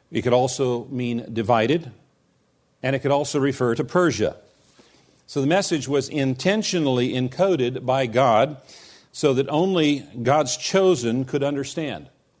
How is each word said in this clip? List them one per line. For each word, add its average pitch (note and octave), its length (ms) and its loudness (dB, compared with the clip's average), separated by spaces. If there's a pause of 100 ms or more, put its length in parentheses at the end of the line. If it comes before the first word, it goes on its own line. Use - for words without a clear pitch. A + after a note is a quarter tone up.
(120)
It A2+ 120 -4
could B2 100 2
also B2+ 540 0
mean A#2+ 460 -6
divided, A#2 560 0 (960)
and C3 100 -2
it C3+ 60 -2
could C3+ 120 0
also C#3+ 280 0
refer C3+ 360 0
to C#3+ 100 -2
Persia. C3 500 0 (920)
So - 120 -6
the C3+ 80 0
message E3 400 0
was C3+ 220 -2
intentionally C3+ 1040 0
encoded B2+ 720 0
by B2+ 200 2
God B2 520 4 (560)
so C#3+ 200 2
that B2+ 140 0
only D#3 580 0 (160)
God's C#3 360 2
chosen C3+ 640 2
could C3+ 180 -4
understand. C#3 680 -6 (320)